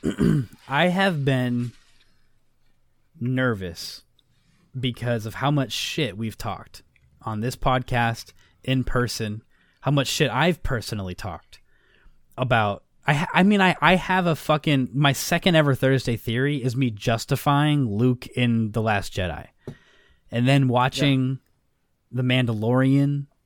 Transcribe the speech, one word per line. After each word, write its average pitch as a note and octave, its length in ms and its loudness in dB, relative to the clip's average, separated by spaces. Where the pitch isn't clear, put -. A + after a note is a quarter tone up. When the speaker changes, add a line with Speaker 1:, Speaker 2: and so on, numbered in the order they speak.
Speaker 1:
<clears throat> - 640 -2
I D3+ 200 0
have F3+ 360 0
been B2 480 0
nervous A#2+ 840 -4
because A#2+ 480 -4
of G#2+ 100 -10
how - 140 -2
much C3 220 0
shit G#2+ 460 -6
we've A2 200 -8
talked - 460 -12
on A2 180 -6
this B2 160 -4
podcast, B2 800 -2
in C3 200 0
person, A2 600 -2
how C#3 100 -2
much C#3 160 2
shit D3 220 0
I've C#3+ 320 0
personally G2+ 540 -4
talked - 440 -14
about. A#2 460 2
I D3+ 40 4
ha-, D3 200 -2
I F3+ 100 6
mean, G3+ 180 4
I, F#3 200 4
I E3+ 140 6
have F#3 320 0
a D#3+ 80 2
fucking, D3 580 0
my C#3+ 200 2
second E3+ 420 0
ever C#3+ 180 4
Thursday C3 440 0
Theory C3 440 -2
is A#2+ 140 -2
me C3 160 0
justifying C#3+ 1000 0
Luke B2 380 0
in A#2 460 0
The A2 80 -2
Last G#2 320 -2
Jedi. F2+ 340 -6
And A#2+ 160 0
then C3+ 220 4
watching C3 720 0
Speaker 2:
Yeah. B2 60 -8
Speaker 1:
The C3 60 0
Mandalorian B2+ 1040 2